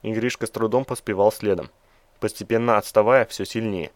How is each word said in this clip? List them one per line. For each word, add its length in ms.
и 100
Гришка 340
с 40
трудом 340
поспевал 480
следом, 380
постепенно 560
отставая 480
все 200
сильнее. 520